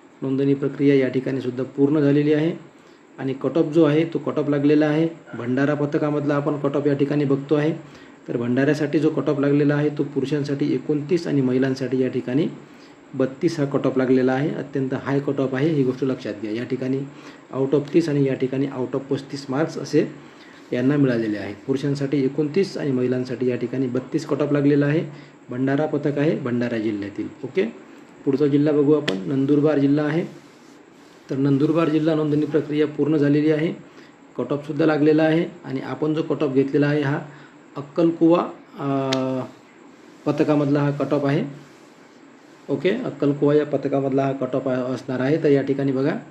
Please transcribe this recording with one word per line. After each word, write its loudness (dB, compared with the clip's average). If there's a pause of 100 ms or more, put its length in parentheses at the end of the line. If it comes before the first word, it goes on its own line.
(220)
नोंदणी 2
प्रक्रिया 2
या 4
ठिकाणी -2
सुद्धा -6
पूर्ण 2
झालेली 4
आहे 2 (640)
आणि -4
कट -2
ऑफ 4
जो 4
आहे 4
तो -4
कट -4
ऑफ 0
लागलेला 4
आहे. 2 (300)
भंडारा 0
पथकामधला 0
आपण -2
कट -2
ऑफ 0
या 4
ठिकाणी 0
बघतो 0
आहे. 2 (560)
तर -4
भंडाऱ्यासाठी 0
जो 2
कट 0
ऑफ 0
लागलेला 2
आहे 0
तो -2
पुरुषांसाठी -2
एकोणतीस -2
आणि 2
महिलांसाठी 0
या 0
ठिकाणी -2 (680)
बत्तीस -2
हा 0
कट 0
ऑफ 0
लागलेला 4
आहे. 0
अत्यंत -4
हाय -2
कट -2
ऑफ -2
आहे, 0
ही 2
गोष्ट -2
लक्षात -4
घ्या. -6
या -4
ठिकाणी -4 (580)
out 0
of 4 (140)
तीस 2
आणि 2
या 0
ठिकाणी -2
out -6
of -2
पस्तीस -6
मार्क्स -2
असे 0 (640)
यांना 2
मिळालेले 2
आहे. -8 (120)
पुरुषांसाठी -2
एकोणतीस -2
आणि -4
महिलांसाठी 0
या 0
ठिकाणी -4
बत्तीस -4
कट -2
ऑफ 0
लागलेला 4
आहे. 0 (500)
भंडारा 0
पथक -2
आहे 2
भंडारा -2
जिल्ह्यातील. -4 (160)
ओके, -2 (600)
पुढचा 2
जिल्हा 2
बघू 4
आपण, 0 (100)
नंदुरबार 2
जिल्हा 2
आहे. 0 (1080)
तर -6
नंदुरबार 2
जिल्हा 2
नोंदणी 0
प्रक्रिया 0
पूर्ण 0
झालेली 4
आहे, 0 (640)
कट -4
ऑफसुद्धा -2
लागलेला 4
आहे 2 (180)
आणि -8
आपण -4
जो -2
कट -2
ऑफ 0
घेतलेला 2
आहे 0
हा -2 (560)
अक्कलकुवा, 2 (300)
अ, -2 (1200)
पथकामधला 2
हा 2
कट -2
ऑफ 0
आहे. -2 (1000)
ओके, 0
अक्कलकुवा 0
या 4
पथकामधला 0
हा 0
कट -4
ऑफ -2
असणार -4
आहे. 0
तर 4
या 6
ठिकाणी 0
बघा, 0 (180)